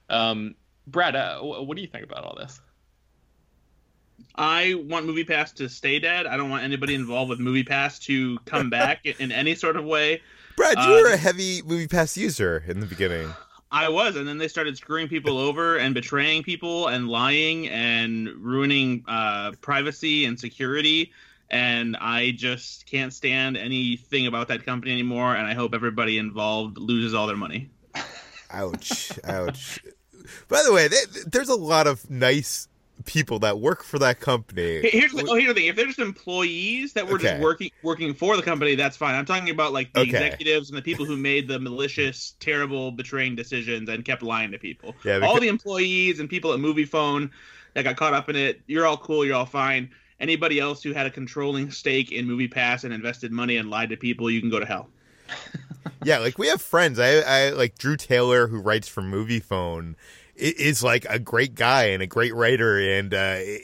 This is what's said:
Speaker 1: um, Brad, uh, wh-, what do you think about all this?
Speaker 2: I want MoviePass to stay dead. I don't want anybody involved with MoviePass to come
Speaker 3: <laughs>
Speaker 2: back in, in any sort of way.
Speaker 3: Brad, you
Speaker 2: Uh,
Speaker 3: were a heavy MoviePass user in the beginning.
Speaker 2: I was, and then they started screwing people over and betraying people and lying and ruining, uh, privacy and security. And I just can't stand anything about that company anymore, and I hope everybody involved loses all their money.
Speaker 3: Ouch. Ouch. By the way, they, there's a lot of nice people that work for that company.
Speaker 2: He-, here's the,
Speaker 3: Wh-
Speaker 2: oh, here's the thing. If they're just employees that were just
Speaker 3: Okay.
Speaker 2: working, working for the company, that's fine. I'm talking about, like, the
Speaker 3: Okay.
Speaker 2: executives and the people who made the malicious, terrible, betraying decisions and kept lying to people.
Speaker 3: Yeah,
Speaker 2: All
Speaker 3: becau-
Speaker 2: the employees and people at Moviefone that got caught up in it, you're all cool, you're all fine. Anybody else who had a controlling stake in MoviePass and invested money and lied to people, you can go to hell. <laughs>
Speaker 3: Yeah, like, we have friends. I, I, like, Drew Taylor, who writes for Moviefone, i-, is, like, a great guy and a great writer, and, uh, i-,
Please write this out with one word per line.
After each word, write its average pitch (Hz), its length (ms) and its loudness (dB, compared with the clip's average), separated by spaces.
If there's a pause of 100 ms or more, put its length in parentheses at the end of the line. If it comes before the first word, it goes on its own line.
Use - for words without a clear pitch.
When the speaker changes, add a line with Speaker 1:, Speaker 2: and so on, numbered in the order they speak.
Speaker 1:
um, 110 460 0 (320)
Brad, 147 300 0
uh, 90 240 -2
wh-, 135 260 -8
what 151 100 -8
do 196 60 -12
you 180 60 -14
think - 160 -14
about - 200 -12
all - 100 -12
this? - 260 -16 (1700)
Speaker 2:
I 170 400 2
want 160 320 -4
MoviePass 160 480 -2
to 131 140 -6
stay 143 300 -2
dead. 170 280 0
I 127 100 -2
don't 139 140 -2
want 135 120 -2
anybody 139 320 -2
involved 127 360 -2
with 123 100 -4
MoviePass 135 640 0
to 127 420 -2
come 139 260 -2
Speaker 3:
<laughs> 117 80 0
Speaker 2:
back 135 260 2
in, 147 140 -4
in 131 140 -4
any 143 220 0
sort 160 220 0
of 156 80 -4
way. 151 360 2 (360)
Speaker 3:
Brad, - 220 4
you 254 60 4
Speaker 2:
Uh, 453 180 10
Speaker 3:
were 453 100 8
a 196 40 6
heavy 180 460 0
MoviePass 165 540 0
user 107 500 0
in 90 140 -4
the 107 60 -4
beginning. 85 460 -2 (400)
Speaker 2:
I 156 160 2
was, 190 280 2
and 143 100 -6
then 147 120 -8
they 160 100 -2
started 151 280 -4
screwing 160 320 -6
people 147 300 -2
over 156 380 0
and 135 180 0
betraying 143 480 0
people 170 460 -4
and 123 200 -2
lying 147 600 0
and 113 600 -2
ruining, 127 800 0
uh, 104 540 -2
privacy 147 640 -2
and 123 140 -2
security. 151 720 -2 (380)
And 120 460 0
I 120 360 -2
just 123 540 -6
can't 135 260 -6
stand 131 440 -2
anything 123 680 -2
about 117 220 -2
that 117 160 -4
company 127 280 -4
anymore, 123 420 0
and 107 120 -2
I 107 80 -2
hope 120 200 -2
everybody 110 440 0
involved 107 600 -2
loses 113 360 0
all 107 120 2
their 104 100 -4
money. 101 340 -8 (800)
Speaker 3:
Ouch. - 760 -6
Ouch. - 560 -6 (680)
By 285 160 6
the 262 80 8
way, 165 160 8
they, 165 80 4 (300)
there's 247 220 2
a 262 80 4
lot 156 300 4
of 143 240 0
nice 131 560 2 (400)
people 131 320 0
that 104 200 2
work 143 240 0
for - 160 -6
that 127 220 4
company. 90 600 0
Speaker 2:
He-, 233 80 4
here's 269 220 4
the, 262 100 -4
Speaker 3:
Wh- 220 80 -4
Speaker 2:
oh, 233 40 4
here's 240 140 4
the 240 60 2
thing. 247 140 2
If 214 80 0
they're 226 100 2
just 262 120 -8
employees 190 960 -4
that 196 160 -2
were 196 80 0
just 160 160 0
Speaker 3:
Okay. 143 100 -2
Speaker 2:
working, 165 280 0 (120)
working 160 300 -2
for 185 240 2
the 180 60 0
company, 147 320 2
that's 139 220 0
fine. 143 180 0
I'm 135 100 -2
talking 180 240 -2
about, 156 240 0
like, 131 220 -4
the 123 60 4
Speaker 3:
Okay. 127 100 2
Speaker 2:
executives 147 580 0
and 139 80 -12
the 139 60 -8
people 151 240 -4
who 147 100 -4
made 139 320 0
the 135 100 -4
malicious, 135 840 -4
terrible, 139 520 -2
betraying 127 440 -4
decisions 117 520 -6
and 113 160 -6
kept 127 180 -4
lying 113 300 -2
to 101 60 -12
people. - 440 -14
Speaker 3:
Yeah, 98 200 2
Speaker 2:
All 208 140 4
Speaker 3:
becau- 240 40 6
Speaker 2:
the 240 80 2
employees 185 720 0
and 147 80 -6
people 160 240 -2
at 127 80 0
Moviefone 147 720 0 (420)
that 139 120 -2
got 131 120 -2
caught 156 160 2
up 139 160 0
in 147 80 -2
it, 139 300 0
you're 160 200 2
all 151 120 2
cool, 151 260 0
you're 135 120 2
all 123 100 0
fine. 131 440 0 (300)
Anybody 156 400 2
else 143 220 -2
who 143 100 -4
had 143 140 -2
a 135 40 -2
controlling 139 600 -4
stake 135 420 -2
in 120 140 -4
MoviePass 123 580 -2
and 120 80 -8
invested 113 400 -8
money 120 240 0
and 107 140 -4
lied 113 180 -2
to 110 80 -6
people, 120 340 -2
you 113 100 2
can 113 100 -2
go 110 100 0
to 104 60 -4
hell. 101 240 -6 (380)
<laughs> - 100 -12 (640)
Speaker 3:
Yeah, 143 160 4
like, 117 200 -2
we 233 100 0
have 320 140 2
friends. 165 360 2
I, 131 220 8
I, 135 300 4
like, 131 260 0
Drew 147 200 -2
Taylor, 123 500 6
who 113 120 -4
writes 107 300 0
for - 140 -8
Moviefone, 92 920 -4 (400)
i-, 147 220 0
is, 147 240 2
like, 120 280 2
a 107 80 -2
great 120 360 0
guy 123 300 4
and 95 180 2
a 95 40 -2
great 113 280 0
writer, 113 440 4
and, 98 340 0
uh, 95 240 0
i-, 98 280 -6